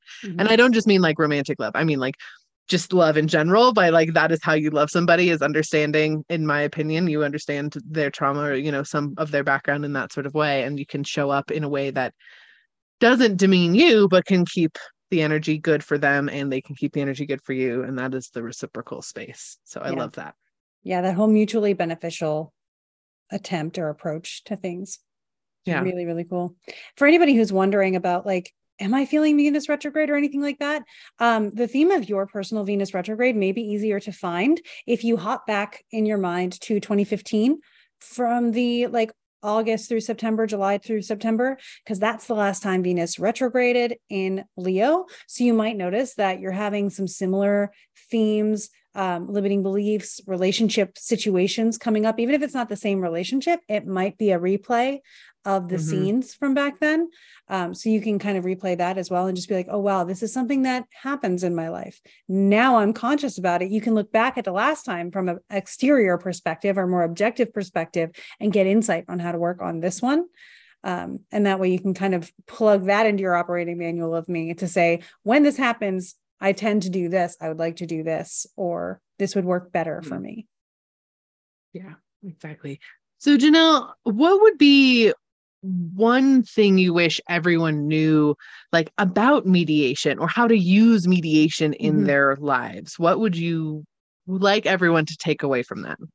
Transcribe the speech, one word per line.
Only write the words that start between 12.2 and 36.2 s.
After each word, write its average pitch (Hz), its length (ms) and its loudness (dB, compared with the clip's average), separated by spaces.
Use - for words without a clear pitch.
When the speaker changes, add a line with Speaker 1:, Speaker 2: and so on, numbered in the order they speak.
Speaker 2:
doesn't 233 340 6
demean 180 400 4
you, 226 320 8
but 180 160 4
can 180 220 2
keep 165 320 -2
the 170 100 0
energy 151 360 0
good 151 260 0
for 147 140 -2
them, 143 320 0
and 139 200 -6
they 131 120 -4
can - 120 -14
keep 143 200 -6
the 143 80 -4
energy 139 240 -4
good 139 160 -6
for - 100 -8
you. 127 320 -2
And 127 160 -8
that 131 140 -6
is 127 160 -8
the 120 120 -10
reciprocal - 600 -12
space. - 640 -18
So - 160 -16
I 139 80 -8
Speaker 1:
Yeah. 135 80 -6
Speaker 2:
love 120 160 -8
that. - 220 -16
Speaker 1:
Yeah, 180 160 -4
that 185 140 -2
whole 214 120 2
mutually 214 460 2
beneficial 165 800 -6
attempt 175 460 -6
or 165 100 -4
approach 156 580 -8
to 202 120 -8
things. 185 420 -10
Speaker 2:
Yeah. 160 160 0
Speaker 1:
Really, 180 240 -4
really 170 200 -6
cool. 175 320 -6
For 285 100 4
anybody 311 280 6
who's 214 180 4
wondering 190 420 2
about, 180 300 -2
like, 185 280 -4
"Am 202 120 -2
I 269 120 2
feeling 302 320 2
Venus 294 320 2
retrograde 294 400 -2
or 294 80 0
anything 285 240 -2
like 285 180 -4
that?" 294 240 -4
Um, 220 320 2
the 226 180 -4
theme 294 200 2
of 277 200 0
your 196 180 -2
personal 208 380 -6
Venus 196 280 -2
retrograde 214 440 -2
may 190 160 0
be 233 80 -6
easier 208 400 -4
to 208 100 -12
find 190 480 -2
if 226 200 -2
you 226 100 2
hop 202 320 -6
back 214 420 -4
in 220 160 -2
your 214 120 0
mind 180 440 -4